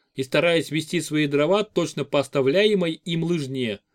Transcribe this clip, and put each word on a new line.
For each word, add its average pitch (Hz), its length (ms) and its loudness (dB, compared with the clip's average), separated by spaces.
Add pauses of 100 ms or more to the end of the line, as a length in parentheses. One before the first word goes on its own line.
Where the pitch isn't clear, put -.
(160)
и 131 80 -4
стараясь 160 480 0
вести 156 300 -2
свои 151 260 -2
дрова 151 360 2
точно 160 420 -4
по 143 160 0
оставляемой 170 720 2
им 165 320 -4
лыжне. 131 540 -4 (160)